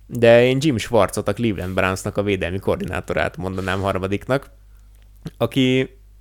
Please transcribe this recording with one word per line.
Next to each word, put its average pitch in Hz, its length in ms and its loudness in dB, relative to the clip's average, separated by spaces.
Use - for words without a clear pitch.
de 117 380 6
én 131 180 2
Jim 139 160 2
Schwartzot, 101 500 0
a 101 60 -2
Cleveland 95 400 -4
Brownsnak 95 440 -2
a 104 60 -2
védelmi 95 360 -2
koordinátorát 87 800 -4
mondanám 95 440 -6
harmadiknak, 98 680 -4
aki, 127 600 0